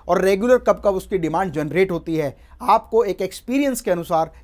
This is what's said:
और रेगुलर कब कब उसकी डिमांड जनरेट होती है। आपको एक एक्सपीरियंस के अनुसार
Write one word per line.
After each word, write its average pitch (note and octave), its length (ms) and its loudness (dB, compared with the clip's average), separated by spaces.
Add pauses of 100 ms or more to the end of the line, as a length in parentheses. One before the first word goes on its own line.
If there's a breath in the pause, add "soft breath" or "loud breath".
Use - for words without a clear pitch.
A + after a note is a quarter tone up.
और F3+ 120 2
रेगुलर G3+ 380 4
कब G#3+ 260 0
कब G3+ 100 2
उसकी F#3 240 -4
डिमांड E3 340 -2
जनरेट D3+ 380 0
होती E3 260 -6
है। D3 200 -4 (260 soft breath)
आपको A3 420 2
एक F#3+ 180 -4
एक्सपीरियंस B3+ 580 -2
के G#3 100 -2
अनुसार E3 420 -2 (100)